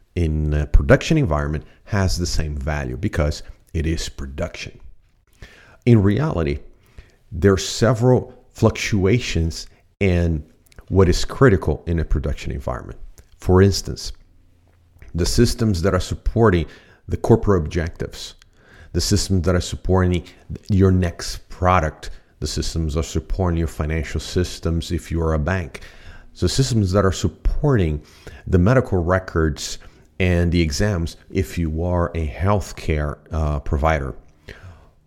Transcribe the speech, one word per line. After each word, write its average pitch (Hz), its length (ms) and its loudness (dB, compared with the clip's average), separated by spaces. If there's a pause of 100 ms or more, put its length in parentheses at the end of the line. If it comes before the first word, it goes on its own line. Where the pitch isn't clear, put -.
(140)
in 78 360 0
the 73 160 0
production 151 500 4
environment 76 480 0 (200)
has 98 340 0
the 85 80 -2
same 76 280 -2
value 69 440 -6
because - 440 -2 (300)
it 78 140 -2
is 80 240 -4
production. - 680 -10 (1080)
In 113 160 8
reality, 101 560 0 (720)
there 98 240 4
are - 20 4
several 120 920 0
fluctuations 98 1160 0 (320)
in 87 440 0 (440)
what 92 200 4
is - 160 2
critical 95 600 2
in 85 120 -2
a 78 60 -2
production 71 480 -4
environment. - 460 -8 (400)
For 92 240 6
instance, - 500 0 (1000)
the 85 100 -2
systems 110 560 2
that 95 140 0
are 90 60 2
supporting 92 680 2 (420)
the - 80 -2
corporate 101 460 4
objectives, - 720 -8 (580)
the 85 80 0
systems 95 460 0
that 90 80 2
are 87 60 2
supporting 90 600 0 (460)
your 95 220 4
next - 580 -2
product, 90 600 0 (300)
the - 60 -6
systems 78 480 -4
are 80 80 0
supporting 85 560 -2
your 82 80 0
financial 78 540 -6
systems 85 720 -4
if - 180 -6
you 82 120 -2
are 80 100 0
a 78 60 0
bank, 82 420 -4 (580)
the 90 100 0
systems 113 440 0
that 98 100 4
are 95 100 2
supporting 92 880 0 (440)
the 90 120 2
medical 95 440 2
records 80 760 -2 (420)
and 87 320 2
the 87 80 2
exams 82 560 -2 (140)
if - 260 -4
you 80 260 -2
are 87 320 0
a 82 140 -4
healthcare, 82 880 -2 (160)
uh, 76 280 -2
provider, 73 540 -2 (920)